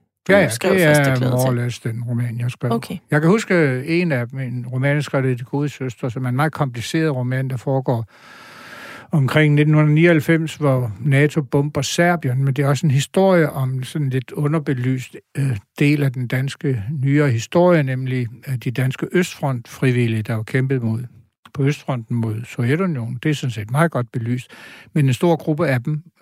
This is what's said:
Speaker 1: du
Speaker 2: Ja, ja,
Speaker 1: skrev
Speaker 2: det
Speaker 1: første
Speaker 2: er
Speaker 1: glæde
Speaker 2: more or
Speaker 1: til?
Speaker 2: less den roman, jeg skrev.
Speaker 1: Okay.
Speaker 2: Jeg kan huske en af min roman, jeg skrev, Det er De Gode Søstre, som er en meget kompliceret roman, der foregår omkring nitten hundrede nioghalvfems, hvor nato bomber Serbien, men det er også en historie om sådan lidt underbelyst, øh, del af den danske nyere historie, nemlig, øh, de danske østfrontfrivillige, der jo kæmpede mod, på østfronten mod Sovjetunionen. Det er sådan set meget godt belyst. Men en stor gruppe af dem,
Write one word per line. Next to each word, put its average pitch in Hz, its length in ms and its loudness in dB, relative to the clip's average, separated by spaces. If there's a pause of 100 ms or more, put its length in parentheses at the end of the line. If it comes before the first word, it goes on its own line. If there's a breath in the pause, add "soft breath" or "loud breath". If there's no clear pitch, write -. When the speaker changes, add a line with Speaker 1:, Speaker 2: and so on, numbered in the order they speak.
(280)
Speaker 1:
du 190 40 6
Speaker 2:
Ja, 202 80 8
ja, 156 80 2
Speaker 1:
skrev 185 260 0
Speaker 2:
det 185 80 4
Speaker 1:
første 147 280 6
Speaker 2:
er 131 60 2
Speaker 1:
glæde 123 140 0
Speaker 2:
more 127 180 2
or - 20 2
Speaker 1:
til? 120 140 -2
Speaker 2:
less 120 160 -6
den 117 240 -6
roman, 120 360 -4
jeg 120 100 -2
skrev. 120 220 -4
Speaker 1:
Okay. 117 240 -4 (140)
Speaker 2:
Jeg 151 100 2
kan 165 100 4
huske 165 560 2
en 165 260 0
af 120 200 0
min 123 400 -6
roman, 135 220 0
jeg 147 100 0
skrev, 139 180 -2
Det 131 100 2
er 123 40 -2
De 123 80 -10
Gode 143 240 -2
Søstre, 131 420 -6
som 127 140 -6
er 127 40 -2
en 123 80 -2
meget 151 160 0
kompliceret 143 640 -2
roman, 127 340 -2
der 131 60 -4
foregår 131 480 -2 (1080 loud breath)
omkring 147 440 4
nitten 151 200 4
hundrede 151 200 4
nioghalvfems, 160 600 2
hvor 127 460 0
nato 143 420 2
bomber 147 400 -2
Serbien, 147 640 0
men 135 100 0
det 139 100 0
er 139 40 2
også 143 180 0
en 147 40 4
historie 170 600 2
om 131 320 -4
sådan 139 280 -4
lidt 127 220 -4
underbelyst, 139 840 -2 (220)
øh, 135 180 0 (220)
del 147 240 4
af 135 100 0
den 127 140 -6
danske 127 640 -2
nyere 143 400 2
historie, 170 520 2
nemlig, 131 460 -4 (200)
øh, 135 80 -4
de 120 140 -4
danske 127 420 -2
østfrontfrivillige, 123 1120 0
der 117 120 -4
jo 110 80 -4
kæmpede 131 380 -2
mod, 113 240 -2 (500)
på 135 100 -2
østfronten 131 520 -2
mod 113 280 -4
Sovjetunionen. 127 800 -2
Det 156 80 0
er 151 40 2
sådan 135 160 -4
set 107 200 -8
meget 156 200 2
godt 120 220 -4
belyst. 123 380 -4 (420 loud breath)
Men 147 140 2
en 131 80 4
stor 170 220 2
gruppe 156 320 -2
af 123 140 0
dem, 151 200 -4 (200)